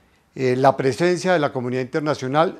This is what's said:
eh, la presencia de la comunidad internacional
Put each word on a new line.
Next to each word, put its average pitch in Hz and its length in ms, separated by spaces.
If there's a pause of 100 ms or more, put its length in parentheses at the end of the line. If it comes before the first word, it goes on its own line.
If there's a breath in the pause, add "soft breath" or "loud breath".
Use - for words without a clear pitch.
(340 soft breath)
eh, 127 220
la 135 200
presencia 170 580
de 170 60
la 143 140
comunidad 127 280
internacional 147 800